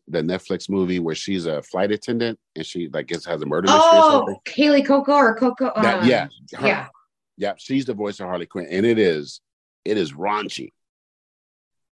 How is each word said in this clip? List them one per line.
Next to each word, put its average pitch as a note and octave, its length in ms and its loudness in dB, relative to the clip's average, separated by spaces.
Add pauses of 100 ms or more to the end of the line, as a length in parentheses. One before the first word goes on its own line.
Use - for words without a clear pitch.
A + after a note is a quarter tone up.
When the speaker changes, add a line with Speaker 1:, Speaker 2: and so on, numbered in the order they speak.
Speaker 1:
the D#2+ 160 -4
Netflix F2+ 460 -6
movie F#2 300 0
where D#2+ 140 -4
she's F2+ 320 -6
a D2+ 160 -4
flight G2 300 -4
attendant A#2 480 -4 (160)
and D#2+ 100 -8
she, E2+ 240 -8
like, D2+ 180 -6
gets, E2 180 -8
has E2 160 -6
a D2 40 -6
murder D#2 220 -2
mystery D4+ 160 6
or E4 200 8
Speaker 2:
Oh, D#4 80 8
Speaker 1:
something. G3+ 340 0
Speaker 2:
Kaley C#4+ 400 4
Cuoco C#4 240 2
or C#4 260 4
Coco, B3 360 -2 (100)
Speaker 1:
That, - 240 2
yeah, G2+ 180 4
Speaker 2:
um, D2 380 -14
Speaker 1:
her. C3 60 0
Speaker 2:
yeah. - 200 -2 (500)
Speaker 1:
Yep, G2+ 220 -6
she's C3+ 260 -2
the B2 80 -4
voice G2+ 260 -6
of F#2+ 80 -10
Harley F2 180 -6
Quinn, F2 240 -10
and F#2+ 160 0
it A#2 140 4
is, D#2 420 0 (440)
it G#2+ 120 0
is D#2 160 -2
raunchy. G2 560 -6 (1200)